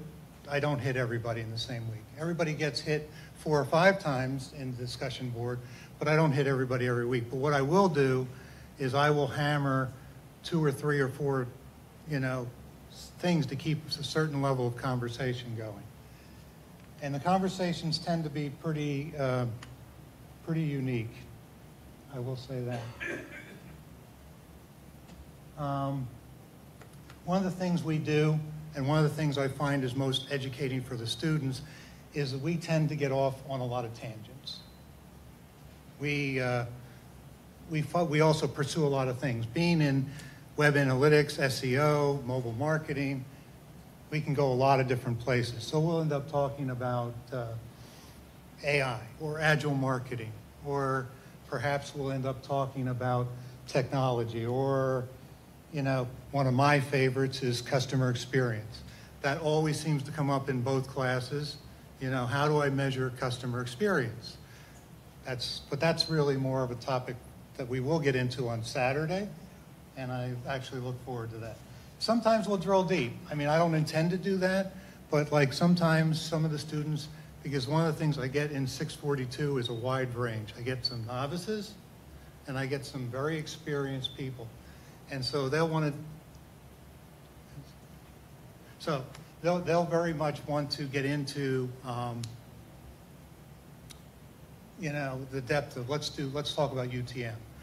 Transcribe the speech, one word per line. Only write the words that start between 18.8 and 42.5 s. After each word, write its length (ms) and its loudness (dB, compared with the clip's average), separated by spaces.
uh, 280 2
pretty 160 0
unique. 480 0
I 40 -8
will 180 -4
say 260 -6
that. 180 -4
Um, 460 -2
one 100 0
of 80 2
the 60 0
things 340 0
we 140 0
do, 400 4
and 140 -2
one 100 4
of 60 6
the 100 2
things 220 0
I 120 2
find 360 0
is 100 -2
most 360 0
educating 500 -2
for 160 -6
the 100 -6
students, 540 0
is 180 -2
that 80 -6
we 160 0
tend 320 2
to 80 -2
get 160 0
off 220 2
on 100 -2
a 60 -2
lot 180 -2
of 80 -8
tangents. 680 -12
We, 400 0
uh, 240 0
we 140 0
fo-, 220 2
we 180 4
also 240 6
pursue 400 0
a 20 4
lot 200 2
of 100 -2
things. 260 0
Being 380 4
in 260 4
web 200 6
analytics, 600 6
S 240 0
E 160 2
O, 460 4
mobile 280 -2